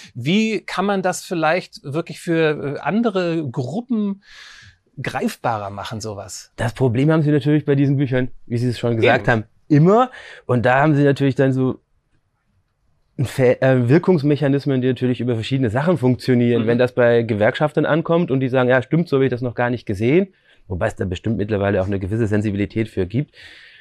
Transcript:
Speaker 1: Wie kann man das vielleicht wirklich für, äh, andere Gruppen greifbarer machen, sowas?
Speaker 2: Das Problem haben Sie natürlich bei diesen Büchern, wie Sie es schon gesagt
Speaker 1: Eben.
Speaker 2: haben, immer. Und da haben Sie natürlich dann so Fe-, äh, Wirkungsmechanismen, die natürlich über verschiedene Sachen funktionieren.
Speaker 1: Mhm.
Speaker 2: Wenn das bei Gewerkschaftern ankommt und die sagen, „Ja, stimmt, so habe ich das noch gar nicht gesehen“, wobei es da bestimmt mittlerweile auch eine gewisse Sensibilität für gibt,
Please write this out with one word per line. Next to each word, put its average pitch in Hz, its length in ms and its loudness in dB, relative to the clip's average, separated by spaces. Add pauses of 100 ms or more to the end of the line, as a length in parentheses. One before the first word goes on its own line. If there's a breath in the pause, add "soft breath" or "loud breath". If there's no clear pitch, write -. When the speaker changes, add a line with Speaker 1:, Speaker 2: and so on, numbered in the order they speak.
(140 loud breath)
Speaker 1:
Wie 190 480 0
kann - 240 -4
man 196 160 0
das 180 200 -4
vielleicht 170 600 -4
wirklich 160 340 -8
für, 151 580 -2
äh, - 40 -12
andere 175 720 -2
Gruppen 196 720 -4 (800 loud breath)
greifbarer 123 680 -6
machen, 101 300 -12
sowas? 101 560 -14
Speaker 2:
Das 117 160 -4
Problem 131 400 0
haben 160 100 2
Sie 147 80 0
natürlich 147 360 0
bei 143 80 2
diesen 139 240 2
Büchern, 127 300 0 (180)
wie 120 120 -4
Sie 123 100 -2
es 117 100 -4
schon 120 180 -2
gesagt 117 320 2
Speaker 1:
Eben. - 20 2
Speaker 2:
haben, 113 140 2 (240)
immer. 196 420 6 (360 loud breath)
Und 123 180 0
da 127 160 4
haben 151 140 4
Sie 143 100 4
natürlich 139 300 2
dann 135 180 2
so 131 260 -2 (1400)
Fe-, 127 460 0
äh, 131 260 2
Wirkungsmechanismen, 143 920 2
die 127 80 0
natürlich 127 320 0
über 120 140 -2
verschiedene 120 360 -2
Sachen 147 280 0
funktionieren. 120 680 2
Speaker 1:
Mhm. - 20 -2
Speaker 2:
Wenn 120 120 2
das 123 180 2
bei 120 260 4
Gewerkschaftern 117 640 0
ankommt 165 460 0
und 135 80 2
die 131 80 -2
sagen, 127 200 2
„Ja, 127 140 4
stimmt, 165 260 0
so 143 100 2
habe 135 80 4
ich 123 40 0
das 120 100 -4
noch 123 140 -6
gar 123 160 -2
nicht 123 160 -6
gesehen“, 123 480 0 (320 soft breath)
wobei 98 220 -4
es - 80 -6
da 107 80 -4
bestimmt 98 320 -4
mittlerweile 101 440 0
auch 92 60 -2
eine 98 140 -4
gewisse 107 260 -2
Sensibilität 104 640 -2
für 95 180 -4
gibt, 123 300 -6 (440 loud breath)